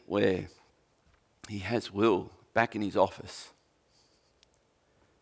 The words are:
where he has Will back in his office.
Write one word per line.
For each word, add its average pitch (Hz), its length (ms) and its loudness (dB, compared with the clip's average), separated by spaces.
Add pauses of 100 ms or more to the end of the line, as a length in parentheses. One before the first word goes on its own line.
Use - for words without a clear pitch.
where 98 400 2 (1000)
he 104 120 -8
has 104 320 -4
Will 101 400 2 (240)
back 113 200 0
in 107 60 -4
his 95 160 -4
office. - 540 0 (1700)